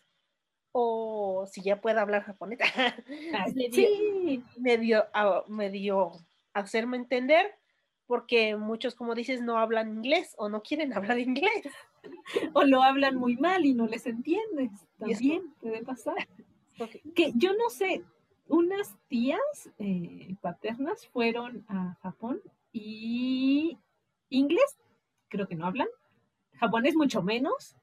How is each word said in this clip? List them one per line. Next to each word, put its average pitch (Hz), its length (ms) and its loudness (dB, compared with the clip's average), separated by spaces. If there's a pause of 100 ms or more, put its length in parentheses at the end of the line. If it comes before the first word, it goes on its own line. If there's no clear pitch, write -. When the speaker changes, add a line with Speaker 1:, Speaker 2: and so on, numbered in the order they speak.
(720)
Speaker 1:
o 220 800 -2
si 190 120 -14
ya 196 180 0
puede 220 200 2
hablar 202 220 0
japonés, 202 360 -12
<laughs> 247 480 0 (280)
Speaker 2:
Ah, 294 200 -2
Speaker 1:
medio, 247 180 -4
Speaker 2:
sí. 392 720 2 (140)
Speaker 1:
medio, 226 540 4
ah, 202 360 2
medio 196 640 -2 (420)
hacerme 240 420 -2
entender, 262 580 2 (520)
porque 233 500 2
muchos, 226 380 -4
como 233 200 -6
dices, 240 280 -4
no 233 160 0
hablan 220 380 0
inglés 277 420 -2
o 208 100 -4
no 214 140 -6
quieren 302 320 -4
<laughs> - 0 -
hablar 214 240 -2
inglés. 277 480 0 (840)
Speaker 2:
O 277 120 6
lo 262 180 8
hablan 269 340 4
muy 247 200 0
mal 339 280 2
y 269 100 4
no 233 120 2
les 233 200 -6
entiendes. 294 640 -2 (300)
Speaker 1:
Y 220 120 -2
es 220 60 -2
Speaker 2:
También 302 420 0
puede 226 240 -6
pasar. 262 320 -6 (640)
Speaker 1:
Ok. 226 180 -10 (180)
Speaker 2:
Que 294 220 4
yo 359 180 4
no 466 160 2
sé, 381 320 -2 (460)
unas 359 480 2 (120)
tías, 262 300 0 (400)
eh, 180 640 -6
paternas 233 680 -6
fueron 240 600 -4
a 185 340 -4
Japón 226 380 -8 (320)
y 254 1040 -2 (520)
inglés 302 480 2 (500)
creo 196 180 -4
que - 80 -8
no 165 120 -4
hablan, 262 220 -2 (680)
japonés 233 420 2
mucho 269 260 2
menos 247 600 -2